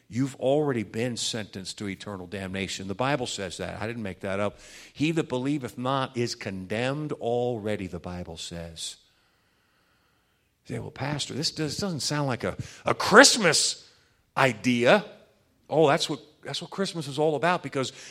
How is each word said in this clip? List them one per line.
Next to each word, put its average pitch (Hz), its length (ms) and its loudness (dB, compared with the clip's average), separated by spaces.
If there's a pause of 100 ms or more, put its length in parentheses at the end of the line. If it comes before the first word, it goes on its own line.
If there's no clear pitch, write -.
You've 131 300 -2
already 139 460 2
been 110 340 -4
sentenced 98 640 -6
to 104 100 -6
eternal 95 360 -8
damnation. 95 600 -6
The 98 80 -4
Bible 127 320 0
says 95 300 -6
that. 87 240 -6
I 104 40 -4
didn't 117 160 -6
make 92 200 -8
that 98 180 -2
up. 104 200 -2 (340)
"He 151 180 2
that 160 160 0
believeth 127 500 -2
not 131 380 -2
is 120 180 0
condemned 113 800 -4
already," 113 760 -2
the 87 120 -8
Bible 87 380 -10
says. 85 580 -10 (1700)
You - 100 -6
say, 120 40 -4
"Well, 107 100 -8
Pastor, 143 440 -4
this 143 180 -2
does, 151 240 -4
doesn't 180 240 -2
sound 147 280 0
like 123 180 0
a, 90 100 0 (300)
a 120 100 4
Christmas - 920 6 (520)
idea." 127 680 4 (640)
Oh, 156 180 6
that's 151 220 4
what, 147 100 -4 (240)
that's 139 200 -8
what - 80 -14
Christmas 165 360 -4
is 139 120 -6
all 151 160 4
about, 165 260 2
because 131 300 -4 (200)